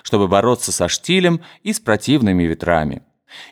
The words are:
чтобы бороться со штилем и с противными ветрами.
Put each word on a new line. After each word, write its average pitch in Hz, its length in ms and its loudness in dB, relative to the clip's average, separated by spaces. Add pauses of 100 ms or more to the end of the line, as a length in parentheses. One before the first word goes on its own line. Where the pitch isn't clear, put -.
чтобы 101 260 0
бороться 104 440 0
со 92 160 -2
штилем 175 540 0 (200)
и 208 100 -4
с 220 80 -6
противными 107 640 2
ветрами. 80 600 -2 (480)